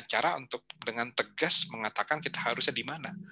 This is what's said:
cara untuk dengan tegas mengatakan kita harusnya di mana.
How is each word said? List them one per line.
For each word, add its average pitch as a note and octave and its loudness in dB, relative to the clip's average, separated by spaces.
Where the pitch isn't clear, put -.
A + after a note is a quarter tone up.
cara D3+ 4
untuk B2+ -6
dengan A#2 -2
tegas - 2
mengatakan A2+ 0
kita - -2
harusnya A#2+ 2
di A#2 -2
mana. C#3+ -6